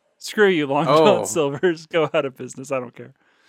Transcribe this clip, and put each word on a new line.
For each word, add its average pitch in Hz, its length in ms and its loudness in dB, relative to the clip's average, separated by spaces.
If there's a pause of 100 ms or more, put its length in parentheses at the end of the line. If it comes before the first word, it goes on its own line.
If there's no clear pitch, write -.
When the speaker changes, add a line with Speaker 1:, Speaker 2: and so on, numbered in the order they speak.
(180)
Speaker 1:
Screw - 300 0
you, 165 200 2
Long 143 180 -2
John 165 340 4
Speaker 2:
Oh. - 60 -4
Speaker 1:
Silver's. 156 600 -4
<laughs> - 20 -20
Go 156 260 -2
out 151 120 -2
of 131 100 -10
business. 131 360 -14
I 135 80 -4
don't 123 160 -14
care. 123 180 -20 (360)